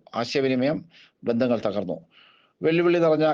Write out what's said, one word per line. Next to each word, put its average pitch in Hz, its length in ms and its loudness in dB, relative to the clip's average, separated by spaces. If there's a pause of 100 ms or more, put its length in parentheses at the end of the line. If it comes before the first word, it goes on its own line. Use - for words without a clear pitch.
(160)
ആശയവിനിമയം 131 600 -2 (460)
ബന്ധങ്ങൾ 120 360 0
തകർന്നു. 95 380 -4 (640)
വെല്ലുവിളി 170 380 2
നിറഞ്ഞ 156 340 4